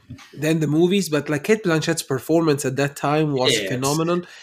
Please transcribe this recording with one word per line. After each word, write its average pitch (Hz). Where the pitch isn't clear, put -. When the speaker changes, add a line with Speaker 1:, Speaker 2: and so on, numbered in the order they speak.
Speaker 1:
than 156
the 156
movies, 175
but, 147
like, 147
Cate 220
Blanchett's 165
performance 151
at 131
that 139
time 151
was 131
Speaker 2:
Yes. 104
Speaker 1:
phenomenal. 160